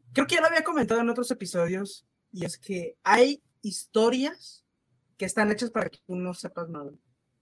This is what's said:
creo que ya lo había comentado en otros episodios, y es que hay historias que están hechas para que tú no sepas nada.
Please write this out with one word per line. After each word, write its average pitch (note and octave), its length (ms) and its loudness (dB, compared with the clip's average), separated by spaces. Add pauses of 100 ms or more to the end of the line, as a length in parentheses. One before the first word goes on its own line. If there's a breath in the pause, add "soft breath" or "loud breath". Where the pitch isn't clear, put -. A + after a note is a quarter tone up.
(140)
creo C#4 140 2
que E4+ 80 0
ya E4 60 4
lo D#4+ 60 6
había D#4+ 180 2
comentado A#3+ 340 2
en A#3 100 2
otros A#3+ 220 -2
episodios, F#3 720 -4 (280)
y F3+ 100 -8
es F3 140 -8
que F3 460 -8
hay B3 380 4 (200)
historias A#3+ 1040 -2 (500)
que G3 100 -6
están G#3 260 2
hechas A3 200 -4
para G3+ 180 -2
que - 160 -20
tú F3+ 120 -8
no F3+ 160 -6
sepas - 340 -10
nada. D3 240 -12 (500)